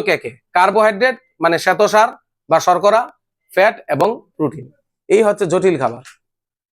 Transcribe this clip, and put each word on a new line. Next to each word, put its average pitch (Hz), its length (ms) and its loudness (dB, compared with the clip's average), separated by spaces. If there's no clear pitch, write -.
কে 170 120 0
কে? 117 120 -12
কার্বোহাইড্রেট, 214 640 0
মানে 165 180 0
শ্বেতসার 208 500 2
বা 160 100 2
শর্করা, 202 420 2
ফ্যাট - 240 0
এবং 151 200 0
প্রোটিন, 143 320 -6
এই 208 140 2
হচ্ছে 208 240 -2
জটিল 175 320 0
খাবার। 120 260 -6